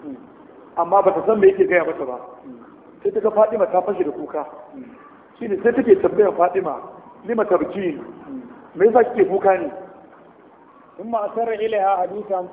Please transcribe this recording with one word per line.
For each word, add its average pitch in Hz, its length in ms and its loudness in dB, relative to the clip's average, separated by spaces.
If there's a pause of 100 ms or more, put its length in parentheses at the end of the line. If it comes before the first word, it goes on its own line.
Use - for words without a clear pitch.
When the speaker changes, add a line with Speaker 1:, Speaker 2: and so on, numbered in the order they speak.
(760)
Speaker 1:
Amma 170 260 4
bata 165 240 2
san 220 120 2
me 196 140 8
yake 196 160 2
gaya 175 160 2
mata 156 200 -6
ba. 123 140 -8 (840)
Sai 196 100 -2
ta 214 80 -4
ga 208 100 0
Fatima 214 360 2
ta 180 140 0
fashe 185 240 -2
da 151 60 -4
kuka. 151 340 -8 (960)
Shine 208 240 -4
sai 233 100 4
take 240 300 4
tambayar 180 340 2
Fatima, 175 400 0 (480)
"Lima 220 200 -2
tabki?" 170 520 -2 (760)
Me 208 120 4
yasa 233 180 4 (100)
kike 202 160 2
kuka 196 280 2
ne? 175 120 -8 (1300)
Speaker 2:
ثم 226 200 -10
أسر 220 360 -4
إليها 208 440 0
حديثا 185 460 -4 (100)